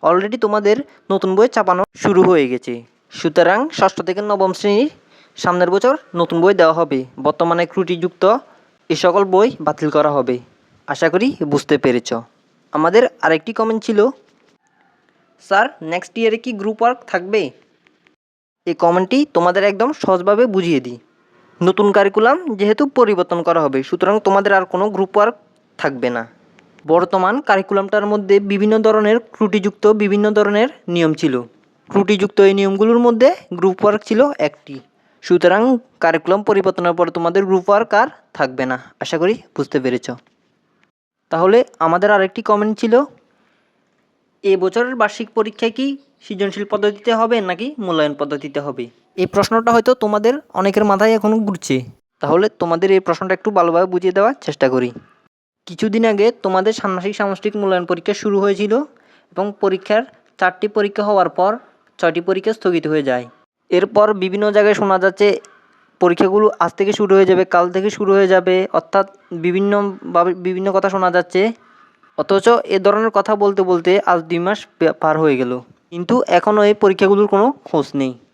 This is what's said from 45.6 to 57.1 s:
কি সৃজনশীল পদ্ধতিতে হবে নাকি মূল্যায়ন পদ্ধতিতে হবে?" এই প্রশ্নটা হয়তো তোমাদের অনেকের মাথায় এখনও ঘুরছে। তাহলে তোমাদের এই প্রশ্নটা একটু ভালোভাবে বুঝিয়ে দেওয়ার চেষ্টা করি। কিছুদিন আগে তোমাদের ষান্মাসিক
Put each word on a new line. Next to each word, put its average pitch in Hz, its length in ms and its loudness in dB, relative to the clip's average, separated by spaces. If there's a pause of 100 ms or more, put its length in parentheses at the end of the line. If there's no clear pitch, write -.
কি 269 260 -6 (240)
সৃজনশীল 202 440 -6
পদ্ধতিতে 208 500 -2
হবে 226 260 0
নাকি 196 380 -6
মূল্যায়ন 160 360 -2
পদ্ধতিতে 143 460 -8
হবে?" 131 300 -10 (260)
এই 180 100 -2
প্রশ্নটা 226 460 0
হয়তো 233 220 2
তোমাদের 214 400 -2 (200)
অনেকের 196 300 0
মাথায় 208 300 2
এখনও 214 240 0
ঘুরছে। 180 440 -4 (380)
তাহলে 170 280 2
তোমাদের 175 440 -2
এই 190 80 4
প্রশ্নটা 185 340 -2
একটু 185 160 -4
ভালোভাবে 175 360 2
বুঝিয়ে 180 260 -2
দেওয়ার 208 280 2
চেষ্টা 143 280 -2
করি। 123 220 -2 (760)
কিছুদিন 220 380 -2
আগে 220 280 2
তোমাদের 190 400 -2
ষান্মাসিক 196 440 -6